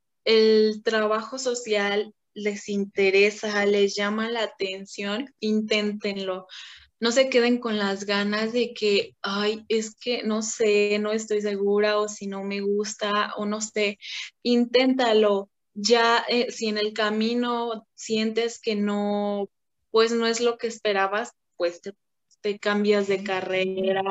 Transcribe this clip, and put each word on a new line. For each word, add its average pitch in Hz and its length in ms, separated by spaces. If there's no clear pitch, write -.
el 220 580
trabajo 220 560
social 214 720
les 208 340
interesa, 202 960
les 202 300
llama 214 340
la 233 140
atención, 202 960
inténtenlo. 208 1080
No 233 120
se 262 160
queden 240 300
con 226 180
las 196 300
ganas 208 460
de 233 200
que, 202 500
"Ay, 208 460
es 220 260
que - 280
no 214 200
sé, 208 560
no 208 140
estoy 220 300
segura", 208 560
o 208 100
"Si 208 180
no 196 180
me 202 160
gusta", 208 760
o 208 100
no 214 140
sé. 208 380
Inténtalo. 240 1080
Ya, 233 540
eh, 240 220
si 226 180
en 214 100
el 214 160
camino 226 1000
sientes 220 680
que 214 160
no, 208 760
pues, 226 220
no 226 140
es 233 140
lo 233 160
que 233 120
esperabas, 208 640
pues, 175 260
te, 202 100
te 208 180
cambias 208 500
de 196 160
carrera 190 880